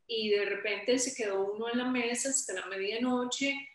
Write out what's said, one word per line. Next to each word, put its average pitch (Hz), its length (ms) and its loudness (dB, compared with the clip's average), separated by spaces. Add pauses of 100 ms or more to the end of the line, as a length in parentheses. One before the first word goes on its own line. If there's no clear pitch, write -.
y 220 220 -2
de 202 160 4
repente 202 540 2
se 269 160 -2
quedó 202 400 0
uno 226 160 -4
en 240 80 0
la 254 120 0
mesa 240 380 0
hasta 262 240 0
la 185 140 -6
medianoche 247 880 0 (200)